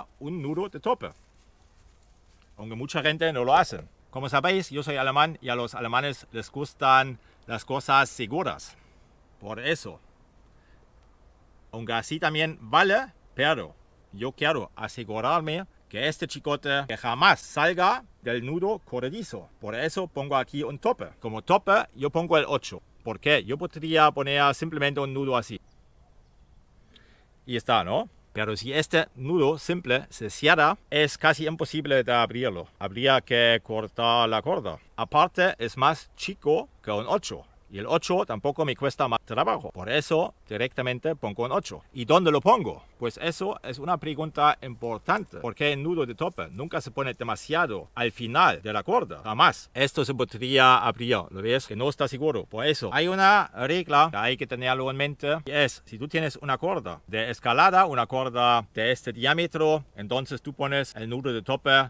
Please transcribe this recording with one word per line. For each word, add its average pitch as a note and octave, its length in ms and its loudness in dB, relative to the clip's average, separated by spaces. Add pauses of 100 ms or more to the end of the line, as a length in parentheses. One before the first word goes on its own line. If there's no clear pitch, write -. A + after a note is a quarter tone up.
(180)
un D#3+ 240 -8
nudo D#3 280 -4
de D#3+ 100 -14
tope. F3 320 -2 (1500)
Aunque A2 160 -12
mucha C#3 300 -4
gente D#3 280 2
no B2+ 120 0
lo B2+ 100 4
hace. D3+ 340 2 (220)
Como C3+ 200 -8
sabéis, E3+ 420 0
yo C#3 100 -6
soy C#3+ 140 -6
alemán C#3 460 2
y B2+ 80 -8
a A#2+ 60 0
los A#2+ 200 -4
alemanes A#2+ 560 -2
les A2 200 -8
gustan C3 680 2 (260)
las A#2 200 -8
cosas C3+ 440 2
seguras. - 680 -6 (640)
Por G#2 200 -12
eso. B2+ 400 -4 (1700)
Aunque A2+ 200 -8
así B2+ 300 -4
también D#3 400 -2
vale, F#3+ 460 4 (260)
pero C3 420 0 (380)
yo A2+ 180 -6
quiero D3 460 0
asegurarme C3 880 -4 (240)
que A#2 180 -4
este D#3 180 -4
chicote C#3 640 -4
que A2+ 80 -6
jamás B2+ 460 -6
salga F3+ 640 -4 (160)
del A#2+ 240 -8
nudo F3 340 -6
corredizo. B2+ 680 -12 (100)
Por G#2+ 160 -10
eso D#3+ 320 -6
pongo C#3 300 -4
aquí C#3+ 260 -4
un C3+ 160 -8
tope. A3 300 -2 (100)
Como A2 220 -8
tope G3 320 2 (200)
yo C3+ 180 -4
pongo E3+ 260 2
el D3 100 4
ocho. - 340 -4 (220)
¿Por A2 160 -6
qué? D3 240 2
Yo A2+ 140 -6
podría D#3+ 540 2
poner C#3+ 440 2
simplemente C#3+ 460 -2
un C3+ 120 -4
nudo C3+ 220 -2
así. A2+ 240 -4 (1900)
Y B2 120 -4
está, A2 260 2
¿no? C3 240 -2 (240)
Pero G#2+ 240 -2
si A2+ 160 -8
este D#3 440 0
nudo D3 420 0
simple C#3+ 520 -2
se A2 200 -10
cierra, D#3 480 4 (120)
es D3 280 0
casi D#3 280 2
imposible D3 600 0
de B2 80 0
abrirlo. A2+ 560 0 (100)
Habría A#2+ 400 2
que A#2 420 4
cortar A#2 680 0
la A2 120 2
cuerda. B2 380 -4 (160)
Aparte, F3 600 2
es A2+ 180 -4
más C#3+ 400 2
chico D#3+ 540 -2 (120)
que A2 100 -6
un G#2 140 -2
ocho. C#3+ 380 -4 (240)
Y G2 120 -10
el G#2+ 80 -8
ocho F3+ 380 2
tampoco C#3 380 -2
me C#3 120 0
cuesta C#3 320 -2
más A2+ 180 0
trabajo. - 460 -2
Por F#2+ 180 -10
eso, D#3 460 0 (120)
directamente B2+ 680 -4
pongo A2 280 -6
un B2 80 -4
ocho. - 300 -4 (120)
¿Y B2+ 120 -6
dónde E3 260 6
lo D3 80 4
pongo? F3 440 2 (160)
Pues A#2+ 220 -6
eso F3 420 -4
es B2+ 160 -10
una E3 180 -2
pregunta D3+ 640 0
importante. B2 800 -4
¿Por A2+ 160 -6
qué D3 180 0
el C#3 100 -6
nudo D#3+ 220 -2
de A#2+ 100 -10
tope D#3 360 -6
nunca D3+ 280 -6
se B2+ 120 -10
pone C3+ 240 -6
demasiado A#2 800 -4
al A#2 180 -2
final A#2+ 480 2
de G#2+ 100 -6
la G#2 120 -2
cuerda? D3 400 -2
Jamás. A#2+ 500 2
Esto C3+ 320 0
se C3+ 80 -4
podría B2+ 640 4
abrir, A#2 400 0 (140)
¿lo F#2+ 100 -10
ves? A#2+ 260 0
Que G#2+ 80 -8
no B2 140 0
está C#3 180 -2
seguro. C3 380 -2
Por A2+ 200 -6
eso, C3 280 0
hay D#3+ 160 2
una F#3+ 460 6
regla D3 560 2
que G2+ 60 -4
hay A#2+ 200 0
que B2 100 -6
tenerlo B2+ 420 -2
en C3+ 60 -6
mente. C#3+ 480 -2
Y C3 80 -8
es, C#3+ 340 0
si - 120 -16
tú B2+ 100 -8
tienes D#3 300 -2
una C3+ 200 -2
cuerda B2 500 -4
de A2 220 -4
escalada, F3 580 6
una B2+ 180 0
cuerda A#2+ 680 2
de A2+ 180 0
este B2+ 200 -4
diámetro, D#3 720 2 (120)
entonces B2 460 -4
tú C#3+ 120 -10
pones C#3 420 -2
el A2 140 -8
nudo B2+ 240 -4
de A2 80 -4
tope C3+ 480 2